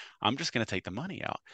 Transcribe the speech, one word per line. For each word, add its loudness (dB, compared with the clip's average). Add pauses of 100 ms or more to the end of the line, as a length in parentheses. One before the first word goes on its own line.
(220)
I'm 6
just -2
gonna 4
take -2
the -4
money -6
out. -4 (120)